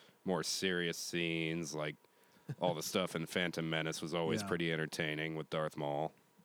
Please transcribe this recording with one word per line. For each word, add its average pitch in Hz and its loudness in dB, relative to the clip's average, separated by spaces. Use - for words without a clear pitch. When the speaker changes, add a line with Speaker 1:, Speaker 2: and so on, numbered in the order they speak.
Speaker 1:
more 87 2
serious 87 0
scenes, 82 0
like 76 -2
all 90 4
the 78 -4
stuff 92 2
in 82 -2
Phantom 85 0
Menace 80 0
was 78 -4
always 82 2
Speaker 2:
Yeah. 98 -4
Speaker 1:
pretty 85 2
entertaining 80 0
with 78 -6
Darth 78 -2
Maul. 73 0